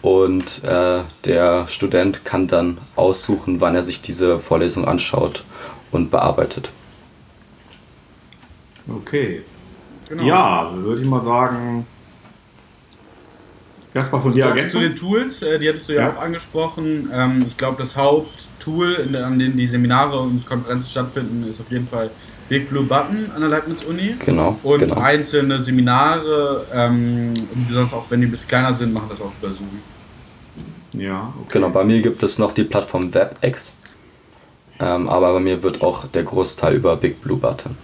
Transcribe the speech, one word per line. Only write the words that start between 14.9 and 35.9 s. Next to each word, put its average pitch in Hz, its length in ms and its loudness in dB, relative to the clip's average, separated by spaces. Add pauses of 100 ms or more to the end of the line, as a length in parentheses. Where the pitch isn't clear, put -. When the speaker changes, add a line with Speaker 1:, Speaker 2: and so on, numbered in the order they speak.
Speaker 3:
Tools, 220 460 -2
äh, 156 180 0
die 151 80 2
hattest 156 200 -2
du 151 60 -2
ja 139 80 4
Speaker 2:
Ja. 117 140 2
Speaker 3:
auch - 40 -10
angesprochen. 160 960 -4
Ähm, 127 320 2
ich 117 100 -10
glaub, 127 220 -4
das 123 180 -8
Haupttool, 156 1000 0
in 135 180 -2
der, 127 140 -2
an 131 120 2
dem 131 180 2
die 123 120 2
Seminare 123 500 2
und 123 280 -2
Konferenzen 123 440 -4
stattfinden, 117 580 -4
ist 107 120 -10
auf 117 100 -14
jeden 123 160 -4
Fall 113 240 -4 (380)
Big 135 220 -2
Blue 139 120 0
Button 185 500 0
an 151 80 -6
der 156 100 2
Leibniz-Uni. 165 720 -4
Speaker 1:
Genau, - 400 2
Speaker 3:
Und 143 160 4
Speaker 1:
genau. - 160 2
Speaker 3:
einzelne 139 680 2
Seminare, 139 1120 2
ähm, 120 600 2
die 117 380 -4
sonst 123 200 2
auch, 117 180 -8
wenn 120 100 2
die 123 60 4
ein 123 60 0
bisschen - 160 -10
kleiner 127 260 2
sind, 117 180 -2
machen 107 180 -6
das 98 100 -10
auch 98 200 -10
über 98 120 -8
Zoom. - 1500 -16
Speaker 2:
Ja, 98 400 -6
okay. 117 120 -14
Speaker 1:
Genau, 98 160 2
bei 95 160 2
mir 110 180 6
gibt 117 220 0
es 101 160 0
noch 104 120 2
die 107 120 2
Plattform 92 500 -2
WebEx. - 600 -2 (1040)
Ähm, 87 280 0
aber 90 260 4
bei 92 60 2
mir 92 220 0
wird 90 200 0
auch - 240 0